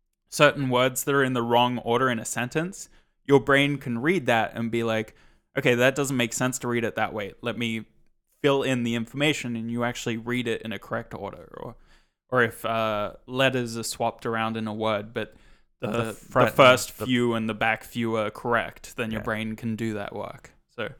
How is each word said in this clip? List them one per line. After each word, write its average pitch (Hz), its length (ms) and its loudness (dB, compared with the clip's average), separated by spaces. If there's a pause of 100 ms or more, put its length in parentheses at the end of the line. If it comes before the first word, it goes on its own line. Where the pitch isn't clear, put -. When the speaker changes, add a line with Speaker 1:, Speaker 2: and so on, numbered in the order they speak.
(300)
Speaker 1:
certain 143 400 4
words 123 340 2
that 143 100 0
are 139 100 4
in 127 100 0
the 123 100 0
wrong 120 360 4
order 123 300 2
in 117 100 -2
a 113 60 -8
sentence, 156 640 -6 (360)
your 139 140 8
brain 139 380 4
can 123 240 -6
read 160 240 0
that 113 300 2
and 117 160 -4
be 117 120 0
like, 110 320 -2 (420)
"Okay, 131 180 4
that 127 200 4
doesn't 139 220 -2
make 120 160 0
sense 127 260 -2
to 127 80 -8
read 120 160 0
it 107 120 -2
that 110 180 -2
way. 101 280 -8
Let 113 160 -6
me 113 280 -4 (560)
fill 139 220 4
in 131 200 0
the 117 120 0
information," 131 600 -2
and 113 160 -6
you 120 120 -2
actually 120 340 -4
read 120 300 -4
it 110 160 -2
in 110 100 -10
a 101 60 -8
correct - 340 -8
order. - 340 -12 (100)
Or, - 180 -12 (540)
or 127 140 6
if, 110 220 -2
uh, 110 480 0 (140)
letters 127 500 0
are 113 60 -4
swapped - 420 -4
around 113 320 -2
in 110 100 -4
a 107 60 -6
word, 110 400 -2
but 110 220 -6 (440)
the, 120 80 -6
Speaker 2:
The 117 180 0
Speaker 1:
the 110 80 -4
Speaker 2:
front - 360 2
and - 80 -8
Speaker 1:
first 127 400 8
Speaker 2:
the 107 80 -8
Speaker 1:
few 120 300 2
and 113 140 -4
the 110 40 -2
back 110 300 -2
few 113 340 -4
are 107 140 -2
correct, - 680 -4
then 110 140 -4
your 110 100 -4
Speaker 2:
Yeah. - 40 -10
Speaker 1:
brain 110 300 -4
can 113 200 -6
do 110 180 -4
that 101 220 -8
work. - 360 -12 (180)
So 110 200 -8 (100)